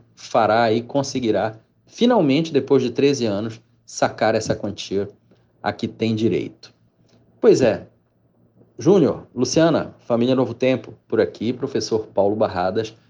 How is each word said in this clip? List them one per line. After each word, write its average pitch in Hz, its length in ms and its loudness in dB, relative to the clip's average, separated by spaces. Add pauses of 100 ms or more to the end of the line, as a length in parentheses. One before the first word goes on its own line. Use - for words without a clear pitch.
(140)
fará 113 560 2
e 117 120 0
conseguirá, 113 760 -2 (300)
finalmente, 165 680 2
depois 131 300 2
de 123 80 -2
treze 131 340 0
anos, 110 360 -4 (260)
sacar - 480 0
essa - 200 -2
quantia 98 540 -6 (540)
a 107 100 -4
que - 140 -8
tem 113 280 -2
direito. 107 580 -4 (680)
Pois 190 200 6
é. 98 260 2 (920)
Júnior, 135 560 2
Luciana, 127 680 0
família 123 340 0
Novo 120 200 0
Tempo, 127 400 -2 (120)
por 110 140 0
aqui, 107 320 -2
professor 117 540 -4
Paulo 101 280 0
Barradas, 101 600 -2 (140)